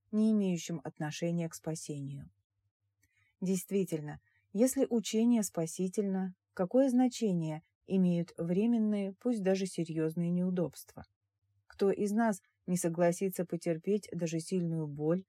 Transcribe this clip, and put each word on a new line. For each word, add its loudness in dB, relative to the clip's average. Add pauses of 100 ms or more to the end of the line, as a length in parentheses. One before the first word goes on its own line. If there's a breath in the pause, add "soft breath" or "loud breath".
(120)
не 4
имеющим 0
отношения -4
к -10
спасению. -8 (1080)
Действительно, -2 (320)
если 4
учение 2
спасительно, -2 (200)
какое 2
значение 0 (260)
имеют 2
временные, 0
пусть -2
даже 2
серьёзные -2
неудобства? -2 (640)
Кто 2
из 0
нас 2 (260)
не 0
согласится 0
потерпеть -2
даже -2
сильную -2
боль, -2